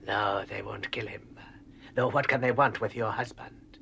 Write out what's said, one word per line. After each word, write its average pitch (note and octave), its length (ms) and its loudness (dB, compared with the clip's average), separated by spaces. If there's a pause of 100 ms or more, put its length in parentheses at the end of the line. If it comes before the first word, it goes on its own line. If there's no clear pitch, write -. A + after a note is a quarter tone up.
No, G2+ 380 2
they G2 180 -8
won't G#2 280 -8
kill A2+ 160 -6
him. - 320 -14 (560)
Though B2 140 4
what C3+ 200 2
can C3 120 4
they B2+ 120 4
want A#2+ 280 4
with A2 140 0
your A2+ 180 0
husband? - 680 -8